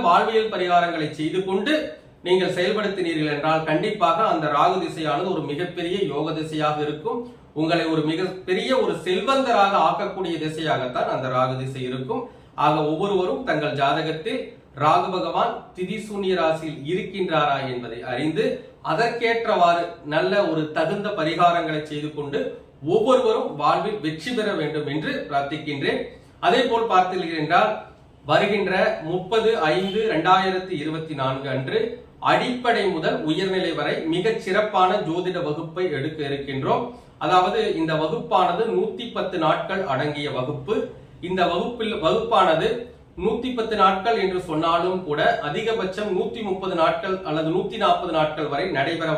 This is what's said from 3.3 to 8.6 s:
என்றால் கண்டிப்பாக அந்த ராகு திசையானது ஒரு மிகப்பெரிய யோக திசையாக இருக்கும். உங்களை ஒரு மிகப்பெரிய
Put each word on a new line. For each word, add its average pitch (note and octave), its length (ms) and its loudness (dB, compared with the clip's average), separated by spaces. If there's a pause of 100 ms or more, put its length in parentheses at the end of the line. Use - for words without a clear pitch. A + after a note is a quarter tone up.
என்றால் D#3 360 0
கண்டிப்பாக E3 640 2
அந்த D#3 140 0 (100)
ராகு F3+ 260 4
திசையானது D#3 520 -2
ஒரு D3 160 -2
மிகப்பெரிய F3 460 -4 (160)
யோக D3+ 140 -2 (120)
திசையாக D3+ 380 -2 (100)
இருக்கும். A3+ 320 -4 (420)
உங்களை D#3+ 320 2
ஒரு D3+ 80 4 (100)
மிகப்பெரிய F#3 600 -2 (120)